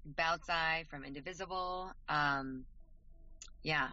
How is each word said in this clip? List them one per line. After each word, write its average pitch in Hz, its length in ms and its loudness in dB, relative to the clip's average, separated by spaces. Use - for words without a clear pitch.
Baozai 165 840 2
from 139 180 -8
Indivisible. 180 880 -2
Um, 139 560 4
yeah, 147 300 4